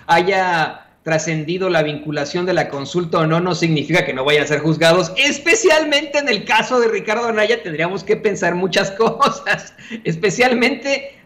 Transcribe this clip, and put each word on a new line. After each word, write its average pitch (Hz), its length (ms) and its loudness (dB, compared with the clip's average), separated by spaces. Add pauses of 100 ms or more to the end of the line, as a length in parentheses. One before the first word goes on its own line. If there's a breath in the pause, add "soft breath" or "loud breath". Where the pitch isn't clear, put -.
haya 180 800 2 (160)
trascendido 160 680 -2
la 165 120 4
vinculación 151 640 -4
de 180 80 0
la 156 140 0
consulta 165 520 -4
o 160 60 2
no, 160 140 2
no 180 160 0
significa 160 500 0
que 131 80 -4
no 131 120 -4
vayan 147 180 4
a 139 40 -2
ser 147 120 0
juzgados, 165 580 2
especialmente 302 1000 2
en 285 80 -2
el 214 160 -2
caso 247 360 0
de 226 100 4
Ricardo 214 360 -2
Anaya 220 380 0
tendríamos 170 400 -4
que 214 140 0
pensar 196 360 -2
muchas 190 380 0
<laughs> - 80 -8
cosas, - 720 0 (300 loud breath)
especialmente 240 1200 0